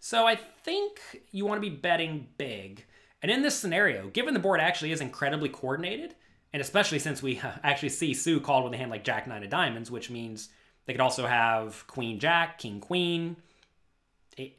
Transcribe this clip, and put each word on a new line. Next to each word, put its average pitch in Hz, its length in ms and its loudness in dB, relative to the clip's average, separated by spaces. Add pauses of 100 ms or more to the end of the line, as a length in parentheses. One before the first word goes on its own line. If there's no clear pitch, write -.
So 226 260 2
I - 80 6
think - 680 -4 (300)
you 196 160 -2
wanna 208 140 0
be 202 100 -4
betting 160 560 0 (100)
big. 101 480 -10 (400)
And 175 60 2
in 262 120 2
this 285 140 2
scenario, 165 520 2
given 247 260 0
the 214 60 2
board 185 180 4
actually 160 320 0
is 160 100 -2
incredibly 143 480 -2
coordinated, 175 680 -6 (360)
and 143 80 -2
especially 160 380 2
since 139 240 -4
we, 131 160 -2
uh, 120 140 -6 (100)
actually 143 280 2
see 147 240 0
Sue 160 260 2
called 135 240 4
with 120 80 -4
a 117 40 -4
hand 123 140 -6
like 107 140 -8
Jack 113 240 -2
nine 107 160 -8
of 98 40 -10
diamonds, 120 440 -2
which 117 180 -8
means 117 380 -10 (380)
they 131 60 -4
could 127 80 0
also 127 280 2
have 113 580 2
queen 117 320 -4
jack, 165 400 2
king 101 220 -8
queen, 170 560 -2 (1040)
a-, 131 180 -14